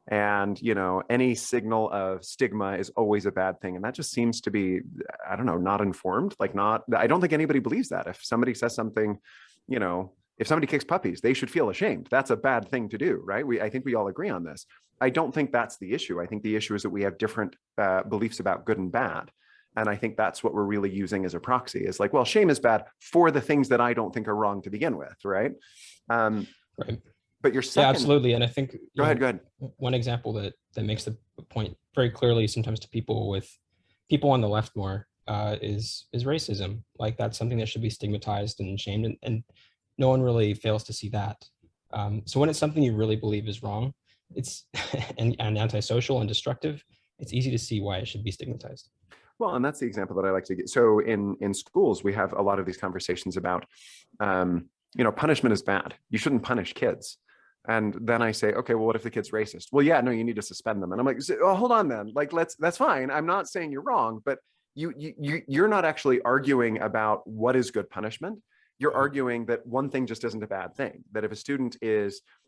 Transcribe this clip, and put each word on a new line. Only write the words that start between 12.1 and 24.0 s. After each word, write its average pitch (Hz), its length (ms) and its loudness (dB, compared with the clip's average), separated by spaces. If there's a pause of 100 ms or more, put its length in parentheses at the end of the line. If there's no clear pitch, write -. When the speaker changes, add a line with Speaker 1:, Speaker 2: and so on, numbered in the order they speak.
Speaker 1:
That's 135 200 4
a 113 60 4
bad 120 340 0
thing 117 200 -2
to 113 80 -8
do, 98 260 0
right? 104 220 -2
We, 120 140 0
I 110 80 -2
think 131 160 -6
we 127 100 -2
all 104 140 0
agree 156 220 -6
on 90 120 -4
this. 82 220 -12 (380)
I 131 80 4
don't 151 240 0
think 143 180 0
that's 117 240 0
the 95 160 -6
issue. 87 280 -4
I 87 60 -4
think 104 180 -8
the 107 120 0
issue 107 180 -4
is 101 80 -2
that 101 80 -2
we 101 120 -2
have 98 160 -2
different, 107 380 -2 (200)
uh, 95 280 2
beliefs 110 360 -2
about 92 240 -2
good 104 140 0
and 92 120 -4
bad. 95 400 -2 (460)
And 110 120 0
I 104 80 0
think 113 200 -4
that's 110 280 0
what 113 100 0
we're 104 80 2
really 101 280 0
using 95 340 -2
as 87 100 -4
a 82 60 -4
proxy, - 440 -2
is - 140 -4
like, 104 140 2
well, 131 120 4
shame 202 240 6
is 139 120 4
bad 110 240 4 (160)
for 165 320 6
the 139 80 2
things 143 300 2
that 120 100 6
I 120 120 4
don't 110 220 -2